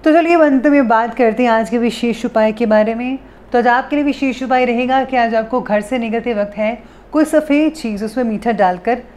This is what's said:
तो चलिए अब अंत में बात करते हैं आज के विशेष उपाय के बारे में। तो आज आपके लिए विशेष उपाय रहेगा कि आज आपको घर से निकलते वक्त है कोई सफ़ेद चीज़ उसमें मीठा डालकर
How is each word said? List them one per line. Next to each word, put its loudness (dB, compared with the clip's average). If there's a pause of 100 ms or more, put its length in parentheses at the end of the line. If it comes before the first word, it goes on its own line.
तो 4
चलिए 4
अब 4
अंत 2
में 4
बात 0
करते 2
हैं 2
आज 2
के -2
विशेष -2
उपाय 2
के -2
बारे 2
में। -6 (320)
तो 2
आज 2
आपके 0
लिए 0
विशेष -2
उपाय 0
रहेगा 0
कि -4
आज 0
आपको -2
घर -2
से -6
निकलते -4
वक्त -4
है -4 (280)
कोई 2
सफ़ेद 0
चीज़ -8
उसमें -4
मीठा -2
डालकर 0 (160)